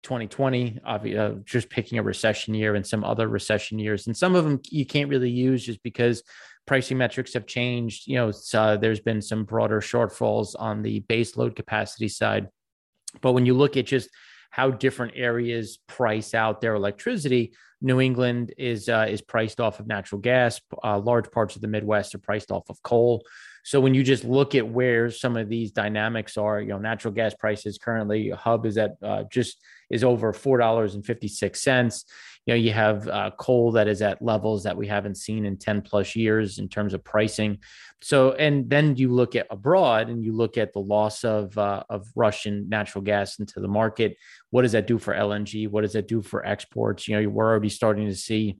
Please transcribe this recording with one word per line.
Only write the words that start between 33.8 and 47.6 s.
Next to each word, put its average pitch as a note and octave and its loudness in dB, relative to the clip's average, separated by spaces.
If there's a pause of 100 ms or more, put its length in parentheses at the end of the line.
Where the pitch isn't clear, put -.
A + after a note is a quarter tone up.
is G#2 0
at G2+ 0
levels A2 0
that F#2 -4
we G#2 -4
haven't G2+ -4
seen G#2+ -6
in G2 -4
ten G#2 -2
plus - -2
years A2 2
in G2 -6
terms G#2 -4
of F#2+ -8
pricing. G#2+ 0 (440)
So, C3 4
and C#3+ 2
then D3 4
you B2+ 2
look B2 2
at A2 0
abroad A#2 2
and A#2 -4
you A2 -2
look A2+ 0
at G#2+ -2
the G2+ -4
loss G#2 0
of, G#2+ -2
uh, G2+ 0
of G#2+ -8
Russian G#2 0
natural G#2 -4
gas G2+ -2
into G2+ -10
the G2 -6
market. G#2+ 0 (360)
What B2 6
does A#2 4
that G#2+ 2
do A#2 2
for - -4
L G#2 0
N G#2 -4
G? G#2+ -6
What G#2 -2
does G#2 -2
that G#2 -2
do A2+ -2
for - -8
exports? G#2+ -4
You G#2+ 0
know, G#2+ 2
we're A2 2
already G#2+ 2